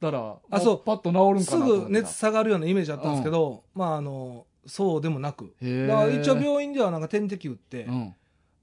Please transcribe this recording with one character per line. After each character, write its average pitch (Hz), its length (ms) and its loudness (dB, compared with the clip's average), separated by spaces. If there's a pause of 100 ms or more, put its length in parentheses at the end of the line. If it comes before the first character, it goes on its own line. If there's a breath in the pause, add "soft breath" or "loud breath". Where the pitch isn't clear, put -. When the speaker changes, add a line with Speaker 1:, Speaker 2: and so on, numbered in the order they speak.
Speaker 1:
た 160 100 -2
ら、 113 260 -6 (120)
Speaker 2:
あ、 - 120 -2
そ 262 40 2
う。 226 100 4
Speaker 1:
も - 20 -
う - 100 -14
パ 214 80 0
ッ - 40 0
と 175 120 -2
治 - 20 2 (220)
る 196 80 2
ん - 20 0
か 349 140 0
な 285 80 2
と 233 80 6
思 196 100 2
っ - 40 -8
て - 0 -
た。 - 0 -
Speaker 2:
す - 0 -
ぐ - 20 -8
熱 208 240 0
下 214 160 0
が 220 140 2
る 220 60 0
よ 202 60 2
う - 40 -2
な 156 60 -4
イ 175 60 2
メ 196 80 2
ー 180 40 -2
ジ 151 80 -4
あ 147 40 -6
っ 139 60 -10
た 156 60 -2
ん - 20 2
で 147 80 0
す 131 60 -2
け 156 40 -2
ど、 156 360 0 (100)
Speaker 1:
う - 40 -8
ん。 - 20 -4
Speaker 2:
ま 180 80 0
あ、 156 80 0
あ 147 40 -6
の、 131 460 -10 (180)
そ 170 340 0
う - 40 -2
で 160 80 0
も 147 80 -2
な 143 160 -4
く。 - 260 -16
Speaker 1:
へ 123 60 -6
ー。 127 220 0
Speaker 2:
だ 220 80 4
か 214 80 6
ら 220 100 4
一 285 160 2
応 262 60 6
病 285 280 0
院 285 80 -6
で 277 80 0
は 202 100 2
な 165 60 -2
ん 156 60 -6
か 156 60 -4
点 208 200 -2
滴 190 180 -8
打 135 60 -6
っ 113 40 -10
て、 120 280 -14
Speaker 1:
う 107 60 -8
ん。 117 240 -6 (480)